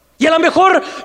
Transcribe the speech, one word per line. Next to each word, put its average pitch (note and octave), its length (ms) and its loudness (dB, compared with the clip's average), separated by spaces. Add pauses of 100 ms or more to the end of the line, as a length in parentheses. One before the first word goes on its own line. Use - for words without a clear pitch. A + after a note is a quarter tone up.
(180)
Y C4 80 -2
a D#4 60 2
lo D#4+ 80 0
mejor F4+ 420 2 (240)